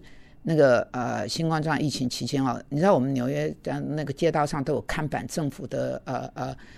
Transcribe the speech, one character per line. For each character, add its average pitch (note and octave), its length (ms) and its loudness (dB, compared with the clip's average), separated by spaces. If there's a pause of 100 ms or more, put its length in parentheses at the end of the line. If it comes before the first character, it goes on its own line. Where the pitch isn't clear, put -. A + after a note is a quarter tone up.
(440)
那 E3 100 2
个， C3+ 380 6
呃， A#2+ 360 -4
新 D#3+ 220 -2
冠 D#3+ 100 2
状 D3+ 220 0
疫 D3 80 0
情 B2 180 -2
期 B2 200 -4
间 C3+ 180 0
哦， A#2+ 240 -2
你 C#3+ 80 -4
知 D#3 60 2
道 G3 100 6
我 E3 60 6
们 C3+ 120 2
纽 B2 160 0
约 D3 240 -2 (120)
的 D3 160 -4
那 C#3+ 240 -4
个 C#3+ 100 -4
街 E3 180 2
道 D3+ 140 2
上 D3 180 -4
都 D3 120 0
有 A2+ 60 -2
看 - 260 -4
板 A2+ 180 -4
政 D3+ 240 -2
府 - 160 -8
的， B2+ 400 -4
呃， C3 300 -6
呃， C3+ 200 -8 (220)